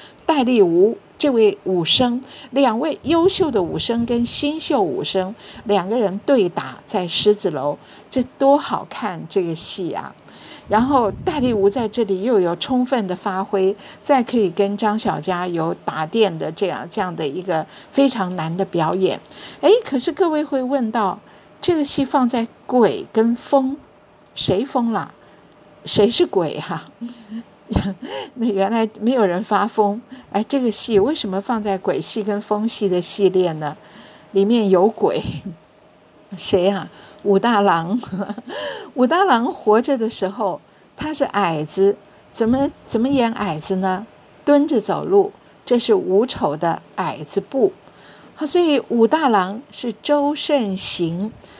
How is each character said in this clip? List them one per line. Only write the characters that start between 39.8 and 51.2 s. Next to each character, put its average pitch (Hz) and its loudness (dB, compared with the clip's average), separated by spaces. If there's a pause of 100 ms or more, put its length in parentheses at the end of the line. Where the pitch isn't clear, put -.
的 220 -2
时 190 -4
候， 196 -4 (380)
他 311 -4
是 - 0
矮 165 -2
子， 196 2 (360)
怎 226 0
么， 269 2 (160)
怎 226 -2
么 247 0
演 247 2
矮 180 -4
子 190 -4
呢？ 185 -2 (380)
蹲 285 4
着 262 2
走 151 -4
路， 190 4 (320)
这 240 2
是 233 2
武 190 2
丑 156 -4
的 165 -2 (140)
矮 160 -6
子 - -4
步。 240 0 (640)
好， 311 -6
所 359 0
以 302 2
武 233 4
大 294 2
郎 202 0 (100)
是 - -8
周 294 0
慎 247 0
行， 180 -2 (280)